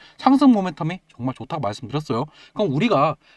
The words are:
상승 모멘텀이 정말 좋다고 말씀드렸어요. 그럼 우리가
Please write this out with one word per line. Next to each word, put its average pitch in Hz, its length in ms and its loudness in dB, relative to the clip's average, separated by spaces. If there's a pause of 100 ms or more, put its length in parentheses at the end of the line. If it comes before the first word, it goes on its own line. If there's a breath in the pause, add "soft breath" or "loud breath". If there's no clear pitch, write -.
(180 soft breath)
상승 269 340 6
모멘텀이 185 480 -2 (140)
정말 123 200 -8
좋다고 151 260 -10
말씀드렸어요. 113 640 -4 (280 soft breath)
그럼 196 180 -2
우리가 160 440 0 (200)